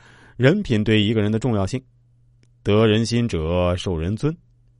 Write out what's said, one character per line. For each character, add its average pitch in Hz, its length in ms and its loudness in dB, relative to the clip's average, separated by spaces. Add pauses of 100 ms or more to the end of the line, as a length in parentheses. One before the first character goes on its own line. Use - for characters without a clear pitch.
(360)
人 156 260 2
品 107 220 -2
对 107 180 2
一 104 100 0
个 113 80 0
人 104 120 0
的 110 80 -2
重 120 160 -2
要 95 100 0
性。 127 160 -8 (840)
得 107 220 4
人 110 180 2
心 117 220 -2
者 90 500 -2
受 92 220 -6
人 87 180 -4
尊， 147 180 -4 (460)